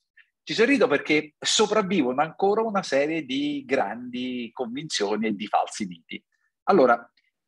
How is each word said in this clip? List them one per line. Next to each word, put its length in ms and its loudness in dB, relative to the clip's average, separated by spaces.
ci 120 -8
sorrido 340 4
perché 500 0
sopravvivono 840 2
ancora 400 0
una 200 -2
serie 440 0
di 400 -4
grandi 840 -4
convinzioni 720 -4
e 80 -2
di 120 -8
falsi 380 -2
miti. 380 -14
Allora, 460 4